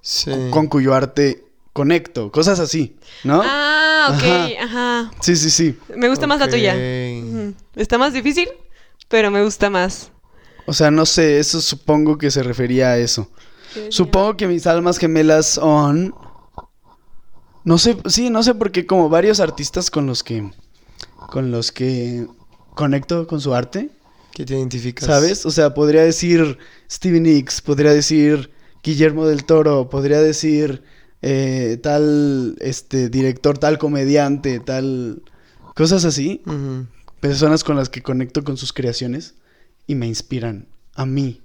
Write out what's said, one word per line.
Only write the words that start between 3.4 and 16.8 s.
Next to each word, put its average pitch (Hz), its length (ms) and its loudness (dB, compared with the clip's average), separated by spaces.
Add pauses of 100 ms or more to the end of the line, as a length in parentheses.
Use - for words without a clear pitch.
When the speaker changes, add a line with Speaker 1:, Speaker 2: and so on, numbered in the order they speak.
Speaker 3:
Ah, 302 680 2
ok, - 80 0
Speaker 2:
Ajá. 180 400 0
Speaker 3:
ajá. 240 480 -4 (100)
Speaker 2:
Sí, 175 140 2
sí, 156 160 -2
sí. 160 260 0 (180)
Speaker 3:
Me 240 140 0
gusta 262 160 0
más 294 140 0
la 269 100 0
tuya. 214 240 0
Speaker 1:
Ok. 127 560 -6
Speaker 3:
Ujú. 196 240 -8 (220)
Está 226 240 -2
más 277 140 2
difícil, 285 360 -2 (580)
pero 220 220 2
me 202 140 2
gusta 202 260 0
más. 185 400 -4 (560)
Speaker 2:
O 156 80 -6
sea, 151 160 4
no 156 160 4
sé, 156 340 4
eso 156 220 -2
supongo 151 560 0
que 147 140 -2
se 139 100 0
refería 123 480 0
a 120 80 2
eso. 113 320 -2 (440)
Speaker 3:
¿Qué 214 80 -10
decía? 214 100 -10
Speaker 2:
Supongo 190 440 2
que 190 120 -2
mis 175 180 -2
almas 170 320 2
gemelas 156 480 4
son 151 680 2 (1500)